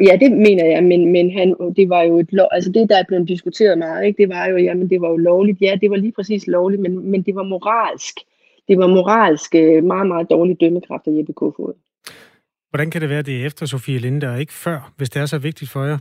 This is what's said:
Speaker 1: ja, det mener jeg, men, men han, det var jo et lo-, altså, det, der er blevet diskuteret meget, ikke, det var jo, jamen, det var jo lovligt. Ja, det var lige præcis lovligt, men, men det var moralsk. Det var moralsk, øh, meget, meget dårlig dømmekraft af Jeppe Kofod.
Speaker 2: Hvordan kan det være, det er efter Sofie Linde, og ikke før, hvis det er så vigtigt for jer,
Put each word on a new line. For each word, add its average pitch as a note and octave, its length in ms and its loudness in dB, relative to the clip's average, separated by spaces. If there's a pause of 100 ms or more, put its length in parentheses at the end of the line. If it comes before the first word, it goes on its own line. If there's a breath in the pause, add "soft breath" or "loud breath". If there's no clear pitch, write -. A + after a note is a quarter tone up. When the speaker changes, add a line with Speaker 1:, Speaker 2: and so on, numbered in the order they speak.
(100)
Speaker 1:
ja, F#3 60 6
det B3 160 6
mener G3+ 320 4
jeg, E3 200 2
men, F3 280 4
men F3+ 180 2
han, F#3 240 0 (220)
det F#3+ 120 4
var F3 140 2
jo E3+ 160 4
et E3+ 140 0
lo-, F#3+ 200 4
altså, F3+ 200 -2
det, A3+ 160 2
der G#3 80 4
er F#3 120 2
blevet F3+ 200 -2
diskuteret F3+ 500 0
meget, E3 280 -4
ikke, G#3 160 0
det G3 60 2
var F3+ 200 -6
jo, F#3 80 -2
jamen, F3+ 340 -2
det F3+ 100 0
var E3+ 80 -2
jo E3 80 -2
lovligt. F3+ 440 0
Ja, G3 200 0
det G#3 100 0
var G3+ 60 -2
lige G#3 160 -4
præcis G3+ 340 -8
lovligt, F#3 360 -2
men, F#3 280 -6
men F#3+ 120 -2
det F#3+ 120 -4
var F#3+ 80 -8
moralsk. F#3+ 720 -6 (540)
Det F#3+ 100 4
var F#3 80 4
moralsk, F#3 680 2
øh, D#3+ 300 4
meget, F#3 220 -2
meget E3+ 240 -4
dårlig E3+ 300 0
dømmekraft E3+ 460 -2
af D#3 120 -2
Jeppe D#3 140 -6
Kofod. - 400 -8 (1000 loud breath)
Speaker 2:
Hvordan D3+ 160 -4
kan E3 100 -8
det D3+ 100 -4
være, D3 120 -4
det C3+ 200 -8
er C3+ 40 -6
efter D3+ 200 -10
Sofie C3 320 -6
Linde, C3 300 -4
og B2 120 -6
ikke D#3 120 -10
før, - 440 -10
hvis C3+ 140 -8
det C#3+ 120 -6
er D3 40 -4
så D3+ 120 -6
vigtigt D3 320 -10
for C3+ 140 -8
jer, D3 160 -4